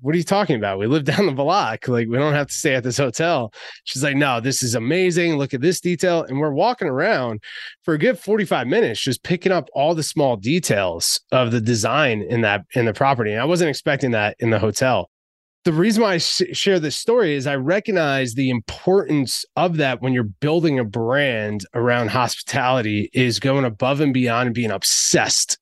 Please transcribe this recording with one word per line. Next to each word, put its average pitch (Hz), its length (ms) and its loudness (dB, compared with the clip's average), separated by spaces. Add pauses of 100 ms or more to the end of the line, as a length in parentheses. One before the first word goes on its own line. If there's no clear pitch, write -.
"What 139 140 -2
are 180 40 2
you 165 60 0
talking 196 300 2
about? 101 240 -2
We 104 80 -2
live 143 180 0
down 156 220 0
the 143 60 0
block. 139 560 -2
Like, 117 180 0
we 117 120 -2
don't 147 160 0
have 143 120 -2
to - 80 -10
stay 139 220 0
at 120 80 -4
this 123 120 -4
hotel." 139 560 -2 (300)
She's 127 220 -6
like, 139 100 0
"No, 135 240 2
this 127 240 -2
is 123 140 -2
amazing. 165 640 0
Look 139 160 -4
at 123 60 -6
this 170 200 0
detail." 175 420 0
And 135 160 -6
we're 151 140 -2
walking 196 360 -2
around 131 540 -2 (400)
for 165 120 0
a 151 40 0
good 220 180 2
forty-five 185 520 0
minutes, 156 320 0
just - 240 -4
picking 185 280 0
up 165 220 0
all 156 220 2
the 151 80 -2
small 139 320 0
details 101 840 0 (120)
of 127 180 4
the 120 100 2
design 117 640 0
in 117 200 0
that, 101 200 2 (140)
in 120 80 2
the 107 100 0
property. 120 380 2
And 110 80 -2
I 127 40 0
wasn't 170 260 2
expecting 135 420 0
that 104 260 0
in 117 120 2
the 107 100 4
hotel. 110 500 0 (540)
The 170 80 2
reason 214 320 4
why 196 80 2
I 170 60 0
sh-, - 240 -2 (100)
share 190 260 2
this 151 180 -2
story 226 380 2
is 139 140 -2
I 143 80 -2
recognize 143 800 0
the 131 160 0
importance 147 920 0 (120)
of 165 220 0
that 131 220 0
when 127 120 0
you're 123 100 0
building 147 560 0
a 120 60 0
brand 113 800 -2 (120)
around 120 360 0
hospitality, 123 1040 0
is 123 280 2
going 135 240 2
above 127 360 0
and 139 140 2
beyond 123 320 0
and 117 80 -2
being 117 160 -2
obsessed - 920 0